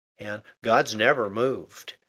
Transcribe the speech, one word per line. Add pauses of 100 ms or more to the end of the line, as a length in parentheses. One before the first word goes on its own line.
(200)
And (200)
God's
never
moved. (140)